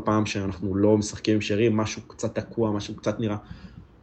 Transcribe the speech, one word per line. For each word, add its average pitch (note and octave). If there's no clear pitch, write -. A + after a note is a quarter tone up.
פעם G#2+
שאנחנו F#2+
לא G#2
משחקים G#2+
עם G#2+
שרי, G#2+
משהו A2
קצת -
תקוע, G#2+
משהו G#2
קצת -
נראה G#2